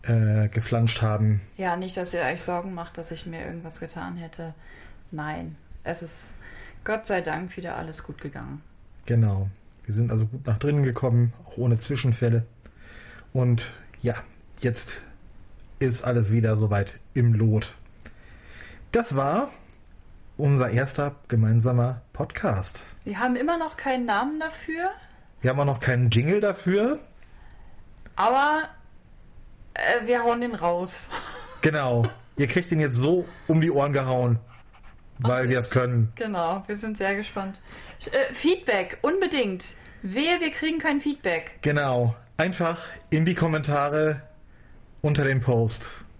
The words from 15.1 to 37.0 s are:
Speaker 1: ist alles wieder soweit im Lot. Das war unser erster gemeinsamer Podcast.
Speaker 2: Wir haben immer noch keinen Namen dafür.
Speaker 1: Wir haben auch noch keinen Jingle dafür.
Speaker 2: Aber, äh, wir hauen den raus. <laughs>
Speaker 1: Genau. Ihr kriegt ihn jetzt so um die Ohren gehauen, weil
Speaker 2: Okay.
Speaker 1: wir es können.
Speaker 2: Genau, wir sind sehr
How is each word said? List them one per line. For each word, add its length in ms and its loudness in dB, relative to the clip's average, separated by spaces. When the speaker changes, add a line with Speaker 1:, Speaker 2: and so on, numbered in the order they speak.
Speaker 1:
ist 240 0
alles 280 2
wieder 240 4
soweit 440 0
im 180 6
Lot. 400 2
Das 240 0
war 340 2
unser 320 4
erster 460 0
gemeinsamer 760 4
Podcast. 680 -4
Speaker 2:
Wir 140 -6
haben 160 0
immer 220 0
noch 180 -6
keinen 300 -2
Namen 340 0
dafür. 520 -4
Speaker 1:
Wir 80 2
haben 100 0
auch 60 2
noch 140 0
keinen 320 4
Jingle 300 4
dafür. 580 2
Speaker 2:
Aber, 540 2
äh, 320 0
wir 180 2
hauen 180 2
den 140 -2
raus. 520 -2
<laughs> 300 -14
Speaker 1:
Genau. 440 2
Ihr 100 2
kriegt 240 0
ihn 80 2
jetzt 180 2
so 300 2
um 140 4
die 100 2
Ohren 220 2
gehauen, 460 2
weil 240 2
Speaker 2:
Okay. 80 2
Speaker 1:
wir 100 4
es 120 -2
können. 440 2
Speaker 2:
Genau, 520 -2
wir 100 -4
sind 200 -6
sehr 180 0